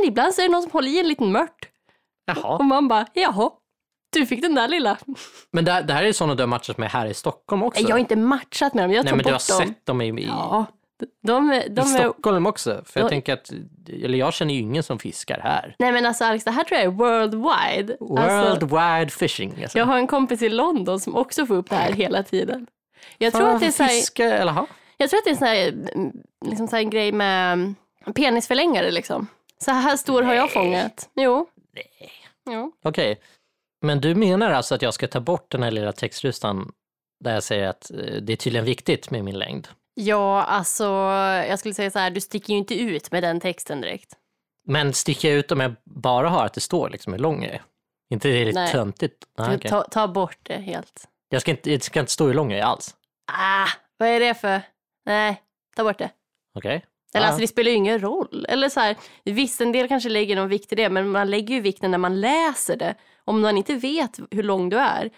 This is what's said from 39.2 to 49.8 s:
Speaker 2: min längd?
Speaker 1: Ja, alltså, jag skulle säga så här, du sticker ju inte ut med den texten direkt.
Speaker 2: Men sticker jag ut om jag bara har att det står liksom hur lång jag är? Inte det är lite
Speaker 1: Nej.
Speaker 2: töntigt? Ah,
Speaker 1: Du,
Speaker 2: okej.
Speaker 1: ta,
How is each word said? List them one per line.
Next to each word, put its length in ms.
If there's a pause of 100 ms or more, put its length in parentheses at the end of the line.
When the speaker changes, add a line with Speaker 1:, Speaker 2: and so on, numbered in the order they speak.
Speaker 2:
min 140
längd? 300 (280)
Speaker 1:
Ja, 460
alltså, 420 (640)
jag 100
skulle 160
säga 160
så 80
här, 120
du 100
sticker 320
ju 60
inte 220
ut 320
med 100
den 180
texten 400
direkt. 320 (540)
Speaker 2:
Men 260
sticker 360
jag 100
ut 140
om 80
jag 140 (100)
bara 440
har 180
att 80
det 60
står 300
liksom 220
hur 80
lång 240
jag 100
är? 80 (480)
Inte 180
det 140
är 20
lite 160
Speaker 1:
Nej. 120
Speaker 2:
töntigt? 520 (140)
Ah, 100
Speaker 1:
Du, 80
Speaker 2:
okej. 140
Speaker 1:
ta, 120